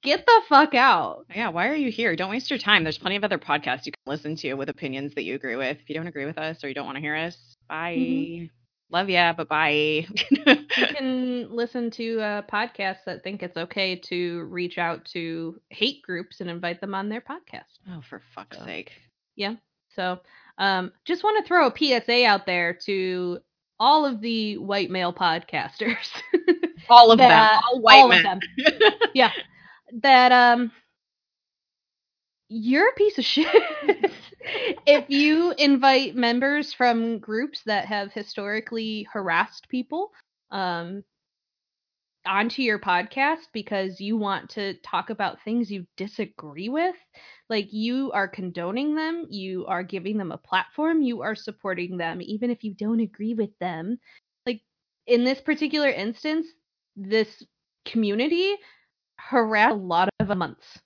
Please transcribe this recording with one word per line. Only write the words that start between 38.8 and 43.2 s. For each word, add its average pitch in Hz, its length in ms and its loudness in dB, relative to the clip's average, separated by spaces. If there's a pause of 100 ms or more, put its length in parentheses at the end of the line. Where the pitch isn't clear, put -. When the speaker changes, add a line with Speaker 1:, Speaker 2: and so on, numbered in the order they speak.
Speaker 1:
harassed 190 560 -4
people, 311 420 -8 (400)
um, 180 540 -8 (1200)
onto 208 360 -2
your 214 160 -2
podcast 214 640 -2 (120)